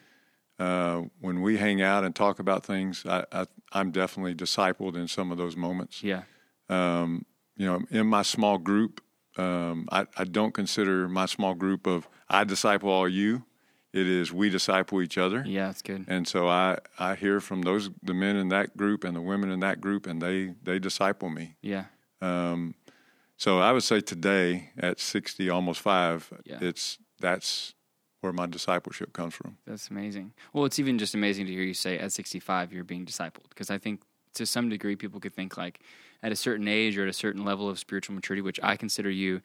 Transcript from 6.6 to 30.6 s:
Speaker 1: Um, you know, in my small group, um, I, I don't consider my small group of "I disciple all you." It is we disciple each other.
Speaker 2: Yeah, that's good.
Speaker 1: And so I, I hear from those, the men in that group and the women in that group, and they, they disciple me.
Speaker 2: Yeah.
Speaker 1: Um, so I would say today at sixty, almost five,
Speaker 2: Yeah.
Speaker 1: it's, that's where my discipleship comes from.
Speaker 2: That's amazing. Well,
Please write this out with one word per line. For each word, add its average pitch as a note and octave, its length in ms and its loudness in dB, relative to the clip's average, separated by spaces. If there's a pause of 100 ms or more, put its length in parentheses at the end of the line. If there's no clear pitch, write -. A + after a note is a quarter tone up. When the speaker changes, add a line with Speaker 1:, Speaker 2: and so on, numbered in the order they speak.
Speaker 1:
Um, E2+ 560 2 (320)
you G2 100 -2
know, F2+ 140 2 (100)
in A2 160 4
my G#2+ 160 4
small G#2 360 4
group, G#2 420 2 (360)
um, F2 540 -2
I, F#2+ 160 2 (100)
I F#2+ 80 0
don't G#2+ 300 0
consider F#2+ 540 2
my F#2 180 0
small F#2+ 280 0
group F#2 320 0
of F2+ 220 0 (200)
"I G2 160 6
disciple G2+ 460 2
all F#2+ 180 4
you." G#2 360 2 (480)
It F#2+ 140 2
is F2+ 260 2
we G2 180 2
disciple F#2+ 500 2
each F2 160 -2
other. F#2+ 300 2
Speaker 2:
Yeah, F#2+ 200 -2
that's G2 160 -8
good. F#2+ 260 -8
Speaker 1:
And F2+ 200 0
so F2+ 200 2
I, F2+ 300 4 (200)
I F#2 160 0
hear G2+ 260 2
from F#2+ 220 -4
those, G2 280 0 (120)
the F#2 120 -2
men G2 220 2
in F#2+ 140 0
that F#2+ 260 2
group G2+ 280 2
and F2 120 -2
the E2 40 -4
women G2 300 0
in F2+ 100 -2
that F#2+ 200 0
group, G2 260 -2
and E2 140 -4
they, F#2 420 0
they F2+ 160 0
disciple F#2+ 520 0
me. D#2+ 320 -10
Speaker 2:
Yeah. G2+ 220 -4 (360)
Speaker 1:
Um, F2 540 -2 (640)
so F#2 220 4
I G#2 120 8
would B2+ 120 4
say G#2+ 160 4
today F2+ 760 2
at F2+ 220 -2
sixty, - 500 -4
almost F2+ 320 0
five, F2 500 2 (140)
Speaker 2:
Yeah. - 160 -14
Speaker 1:
it's, - 380 -4 (220)
that's - 540 -2 (460)
where F#2 120 -2
my F2 140 -2
discipleship - 680 -4
comes E2+ 220 -6
from. - 220 -14 (100)
Speaker 2:
That's G#2+ 220 -12
amazing. G2+ 440 -10 (200)
Well, D3 120 2